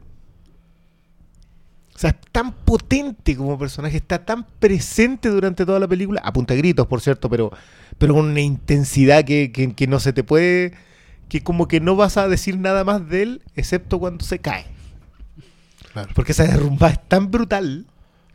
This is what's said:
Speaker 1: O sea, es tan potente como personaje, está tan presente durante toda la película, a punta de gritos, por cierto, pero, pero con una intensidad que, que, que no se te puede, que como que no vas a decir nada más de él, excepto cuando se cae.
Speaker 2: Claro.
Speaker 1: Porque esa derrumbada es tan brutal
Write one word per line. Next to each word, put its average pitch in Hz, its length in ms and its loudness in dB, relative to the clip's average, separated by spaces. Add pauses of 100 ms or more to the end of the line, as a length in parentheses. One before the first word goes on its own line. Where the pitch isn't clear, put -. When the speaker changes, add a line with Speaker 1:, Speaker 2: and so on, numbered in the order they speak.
(2000)
Speaker 1:
O - 40 -20
sea, - 100 0
es - 60 2 (160)
tan 240 200 -2
potente 247 840 0
como 139 220 -4
personaje, 143 400 -6
está 175 280 -4
tan 226 200 -6 (140)
presente 220 720 0
durante 190 360 0
toda 190 140 0
la 190 80 0
película, 190 360 -4
a 113 100 -8
punta 127 200 0
de 123 60 2
gritos, 147 280 2
por 123 140 -2
cierto, 131 280 -2
pero, 113 220 -2 (480)
pero 143 160 4
con 156 100 4
una 147 160 0
intensidad 143 840 4
que, 143 280 0
que, 127 220 -2
que 139 140 -2
no 135 120 0
se 135 120 0
te 123 120 -2
puede, 180 500 2 (560)
que 156 140 -6
como 170 240 -2
que 160 120 2
no 175 160 2
vas 202 220 2
a 196 100 0
decir 185 300 -2
nada 190 260 0
más 196 260 -2
de 180 140 -2
él, 247 180 -8 (140)
excepto 180 440 -4
cuando 175 260 -8
se 180 140 -6
cae. - 260 -6 (1300)
Speaker 2:
Claro. 104 220 -12
Speaker 1:
Porque - 180 0
esa 160 120 4
derrumbada 143 480 2
es - 140 -6
tan 196 240 2
brutal 196 540 -4 (500)